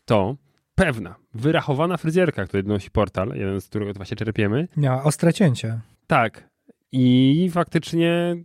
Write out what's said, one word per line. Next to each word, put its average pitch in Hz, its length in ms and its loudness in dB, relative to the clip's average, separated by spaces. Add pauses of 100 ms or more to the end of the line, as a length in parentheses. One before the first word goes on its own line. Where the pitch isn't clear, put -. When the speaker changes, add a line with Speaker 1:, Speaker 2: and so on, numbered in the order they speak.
Speaker 1:
to 107 320 2 (380)
pewna, 110 400 0 (200)
wyrachowana 151 600 -2
fryzjerka, 160 480 0
której 98 200 -2
donosi 104 260 -4
portal, 98 460 -2
jeden 98 240 -4
z - 80 -18
którego 101 240 -6
właśnie 98 240 -10
czerpiemy. 110 600 -2
Speaker 2:
Miała 135 280 0
ostre 160 300 2
cięcie. 117 460 0 (260)
Speaker 1:
Tak. 120 420 -2 (440)
I 131 600 4
faktycznie 170 920 -2